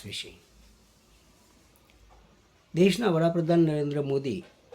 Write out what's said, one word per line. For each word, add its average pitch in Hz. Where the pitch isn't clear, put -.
વિશે. -
દેશના 185
વડાપ્રધાન 170
નરેન્દ્ર 147
મોદી 135